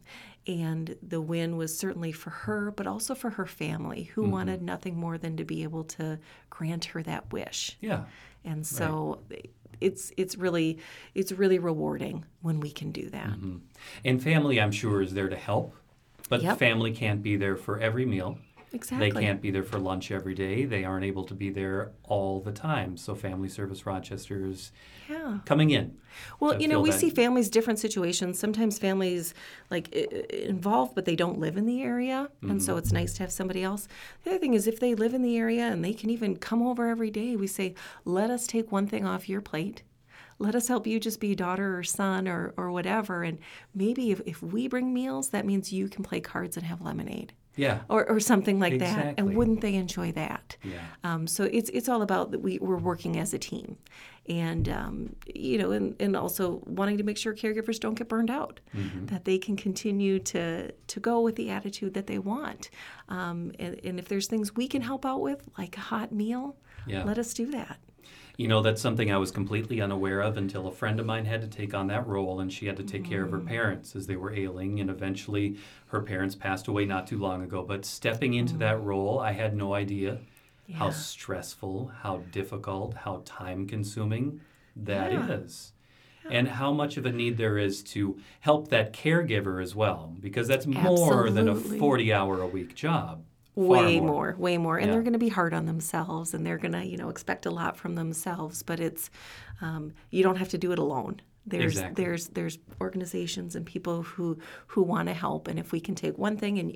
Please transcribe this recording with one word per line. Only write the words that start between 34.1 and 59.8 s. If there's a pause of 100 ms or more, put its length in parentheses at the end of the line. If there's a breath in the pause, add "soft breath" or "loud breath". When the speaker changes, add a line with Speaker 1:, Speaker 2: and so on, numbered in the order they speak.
Speaker 1:
The
other
thing
is,
if
they
live
in
the
area
and
they
can
even
come
over
every
day,
we
say, (300 loud breath)
"Let
us
take
one
thing
off
your
plate. (560 loud breath)
Let
us
help
you
just
be
daughter
or
son
or,
or
whatever.
And (380 loud breath)
maybe
if,
if
we
bring
meals,
that
means
you
can
play
cards
and
have
lemonade." (220)
Speaker 2:
Yeah.
Speaker 1:
Or,
or
something
like
that.
Speaker 2:
Exactly.
Speaker 1:
And
wouldn't
they
enjoy
that?
Speaker 2:
Yeah. (240 loud breath)
Speaker 1:
Um,
so
it's,
it's
all
about
that
we,
we're
working
as
a
team. (500 loud breath)
And,
um, (200)
you
know,
and,
and
also
wanting
to
make
sure
caregivers
don't
get
burned
out, (160)
Speaker 2:
Mm-hmm.
Speaker 1:
that
they
can
continue